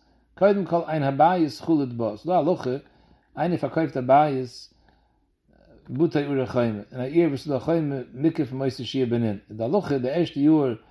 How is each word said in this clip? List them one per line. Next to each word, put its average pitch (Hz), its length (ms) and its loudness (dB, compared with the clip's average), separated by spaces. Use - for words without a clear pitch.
Koidem 202 300 2
kol 170 220 -2
ein 151 180 -2
Habayis 151 560 2
chulet 139 380 0
bo. 107 180 -2
So 151 140 -8
da 180 100 2
Loche, 139 400 -2
eine 165 240 -2
verkauft 147 360 -2
Habayis, 131 800 2
Butay 147 400 0
Ura 135 200 0
Chayme. 113 440 0
Und 127 220 -6
ihr 170 180 4
wisst, 139 200 -6
da 135 100 -2
Chayme, 147 540 -2
Mikke 151 320 0
von 131 120 -8
Moise 135 260 -4
Shia 131 200 -2
Benin. 113 460 0
Da 110 160 -6
Loche, 147 340 0
der 127 140 -2
erste 160 260 -2
Jahr, 143 380 4